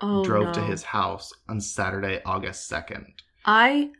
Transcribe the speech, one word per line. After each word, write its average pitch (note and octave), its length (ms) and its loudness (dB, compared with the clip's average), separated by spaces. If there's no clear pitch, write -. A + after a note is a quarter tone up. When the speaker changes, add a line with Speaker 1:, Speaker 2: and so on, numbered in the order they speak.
Speaker 1:
Oh, G3+ 200 2
Speaker 2:
drove C#3 300 2
to - 80 -2
Speaker 1:
no. G#2 60 -2
Speaker 2:
his F#2+ 160 -4
house F#2 500 -4
on G#2+ 140 -4
Saturday, G2 640 -2
August F#2+ 420 -4
second. - 380 -8
Speaker 1:
I C4+ 540 6